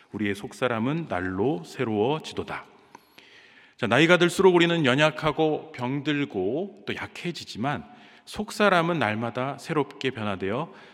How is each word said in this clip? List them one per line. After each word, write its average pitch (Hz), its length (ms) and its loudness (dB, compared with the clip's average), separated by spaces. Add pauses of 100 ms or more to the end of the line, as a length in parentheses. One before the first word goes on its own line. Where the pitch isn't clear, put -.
(120)
우리의 101 240 -2
속사람은 127 720 -4
날로 98 560 -2
새로워지도다." 113 1000 -4 (1120)
자, 120 120 -2
나이가 160 300 6
들수록 175 360 6
우리는 170 320 4
연약하고 151 840 2
병들고 139 1160 -4
또 117 80 -4
약해지지만 127 920 -8 (400)
속사람은 180 760 0
날마다 117 580 -2
새롭게 143 520 -2
변화되어 104 640 -4 (220)